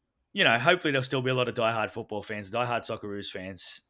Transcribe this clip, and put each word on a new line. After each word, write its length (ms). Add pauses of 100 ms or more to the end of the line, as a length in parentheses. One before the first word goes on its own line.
(340)
you 100
know, 160
hopefully 320
there'll 120
still 180
be 80
a 60
lot 120
of 80
diehard 360
football 300
fans, 280
diehard 320
Socceroos 500
fans 580